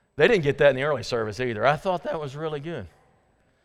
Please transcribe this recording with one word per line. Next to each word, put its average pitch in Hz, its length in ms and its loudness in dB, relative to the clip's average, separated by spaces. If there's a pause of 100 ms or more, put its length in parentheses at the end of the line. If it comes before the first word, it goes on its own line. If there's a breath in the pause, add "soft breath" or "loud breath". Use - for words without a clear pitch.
(160)
They 151 100 4
didn't 214 160 4
get 139 160 0
that 143 120 8
in 131 60 0
the 131 60 -4
early 139 220 -2
service 110 340 -4
either. 117 260 -2
I 143 120 4
thought 175 260 -4
that 294 160 -6
was 143 160 -8
really 151 240 -6
good. 139 300 -10 (760)